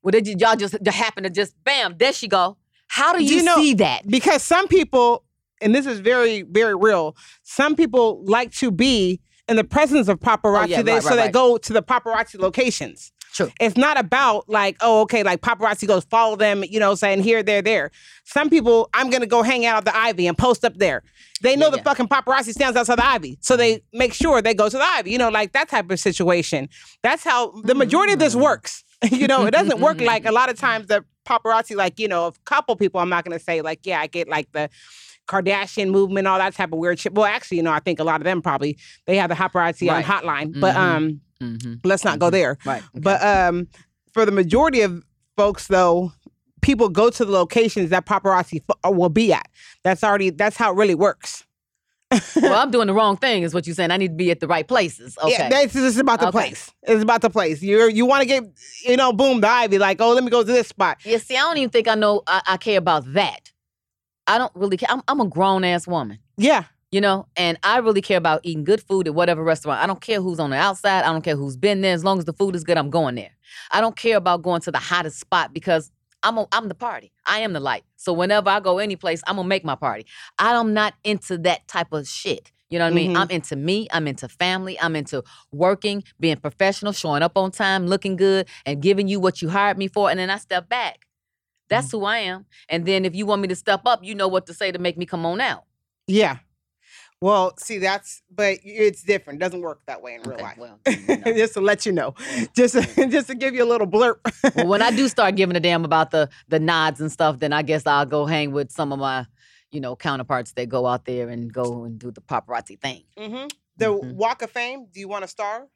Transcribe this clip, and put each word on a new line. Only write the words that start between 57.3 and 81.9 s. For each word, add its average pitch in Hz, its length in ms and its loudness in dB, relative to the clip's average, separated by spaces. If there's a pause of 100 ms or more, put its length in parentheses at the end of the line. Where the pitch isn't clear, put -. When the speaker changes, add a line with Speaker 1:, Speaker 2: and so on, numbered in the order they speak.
Speaker 2:
place. 165 320 -2
You're, 214 260 6
you 220 160 4
wanna 269 220 4
get, 262 180 0 (400)
you 247 140 4
know, 254 160 4
boom, 254 260 4
the 208 80 4
Ivy, 226 300 2
like, 196 220 2
oh, 226 120 4
let 254 100 4
me 247 80 -4
go 240 140 4
to 214 80 0
this 247 160 2
spot. 175 360 -2
Speaker 1:
Yeah, 220 140 0
see, 254 180 -6
I 262 40 2
don't 320 160 0
even 262 140 -2
think 233 180 2
I 220 60 2
know, 208 320 2
I, 185 200 0
I 185 120 0
care 208 200 0
about 156 360 0
that. 180 360 -2 (760)
I 202 120 2
don't 247 160 -2
really 190 220 -2
care. - 160 -4
I'm, 254 160 -4
I'm 277 120 0
a 226 60 2
grown-ass 180 600 0
woman. 123 300 -6 (180)
Speaker 2:
Yeah. 226 280 2 (260)
Speaker 1:
You 196 100 0
know, 196 260 0 (100)
and 170 260 -2
I 214 160 2
really 220 240 2
care 190 160 0
about 160 260 0
eating 160 200 -6
good 202 180 2
food 190 260 -2
at 147 60 -6
whatever 170 280 2
restaurant. 156 400 -2
I 165 40 0
don't 190 160 -4
care 214 180 -2
who's 180 180 -4
on 151 120 -4
the 135 60 -2
outside. 190 480 0
I - 80 0
don't 160 100 -2
care 156 140 -2
who's 139 200 -8
been 196 240 0
there. 190 140 2
As 165 100 -4
long 196 140 0
as 165 80 -6
the 165 80 -6
food 196 200 -2
is 175 100 -6
good, 170 120 0
I'm 143 140 -2
going 143 240 0
there. 107 160 -12 (400)
I 190 100 2
don't 220 160 -2
care 226 220 0
about 175 240 0
going 175 200 -2
to - 80 -8
the 156 80 -4
hottest 165 400 -4
spot 165 360 -2
because 160 360 -2 (320)
I'm 226 160 -2
a, 214 140 -4
I'm 220 160 -4
the 180 60 -10
party. 208 360 -12 (160)
I 208 140 -2
am 220 140 -4
the 156 60 -6
light. 127 220 -4 (140)
So - 160 -6
whenever 185 380 0
I 202 100 2
go 190 180 0
any 208 160 -4
place, 170 320 -6
I'm 196 100 -4
gonna 180 120 -6
make 190 160 -2
my 151 100 -4
party. 110 320 -6 (320)
I'm 226 340 0
not 214 300 -2
into 202 360 -4
that 170 280 -2
type 170 260 -6